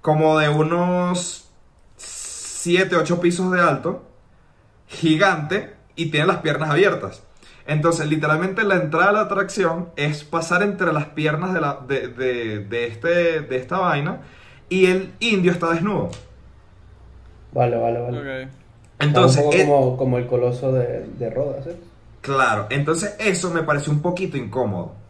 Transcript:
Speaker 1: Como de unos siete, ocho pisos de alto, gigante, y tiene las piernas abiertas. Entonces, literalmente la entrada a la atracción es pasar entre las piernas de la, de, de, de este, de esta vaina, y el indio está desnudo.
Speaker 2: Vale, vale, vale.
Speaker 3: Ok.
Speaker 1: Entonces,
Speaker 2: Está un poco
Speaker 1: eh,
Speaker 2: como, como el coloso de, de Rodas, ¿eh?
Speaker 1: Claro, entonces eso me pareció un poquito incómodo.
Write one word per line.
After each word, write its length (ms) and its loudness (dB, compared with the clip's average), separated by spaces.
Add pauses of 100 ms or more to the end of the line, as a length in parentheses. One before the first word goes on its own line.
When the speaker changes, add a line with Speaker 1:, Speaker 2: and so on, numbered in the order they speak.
Speaker 1:
Como 360 4
de 120 2
unos 960 0 (480)
siete, 1000 -2
ocho 240 0
pisos 320 0
de 80 2
alto, 500 0 (760)
gigante, 880 0 (200)
y 120 -4
tiene 200 0
las 120 2
piernas 320 -2
abiertas. 520 0 (440)
Entonces, 420 0
literalmente 560 0
la 120 2
entrada 340 2
a 20 4
la 100 2
atracción 720 -2
es 300 -2
pasar 400 -2
entre 280 0
las 140 -2
piernas 480 -2
de 60 0
la, 260 -2
de, 220 -2
de, 560 -4
de 240 -4
este, 540 0
de 140 -4
esta 220 -4
vaina, 440 -2 (460)
y 180 4
el 340 2
indio 320 2
está 200 -2
desnudo. 380 -2 (1400)
Speaker 2:
Vale, 240 2
vale, 240 -2
vale. 440 -8
Speaker 3:
Ok. 60 -16 (500)
Speaker 1:
Entonces, 440 6
Speaker 2:
Está 40 4
un 20 4
poco 120 4
Speaker 1:
eh, 40 4
Speaker 2:
como, 300 4
como 220 0
el 80 -2
coloso 460 0
de, 340 -2 (120)
de 120 -4
Rodas, 360 -6
¿eh? 100 -12 (440)
Speaker 1:
Claro, 500 0
entonces 480 -2
eso 320 -2
me 120 -2
pareció 300 -2
un 80 2
poquito 360 -4
incómodo. 580 -4 (160)